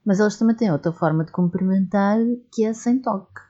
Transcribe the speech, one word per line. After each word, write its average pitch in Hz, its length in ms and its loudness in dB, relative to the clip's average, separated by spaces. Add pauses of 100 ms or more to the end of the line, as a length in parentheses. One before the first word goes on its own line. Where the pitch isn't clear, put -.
mas 196 140 2
eles 208 180 2
também 226 180 2
têm 226 160 0
outra 151 200 0
forma 160 320 0
de 160 80 -8
cumprimentar, 190 840 0 (340)
que 220 140 0
é 220 80 -2
sem 240 260 -2
toque, 202 500 -6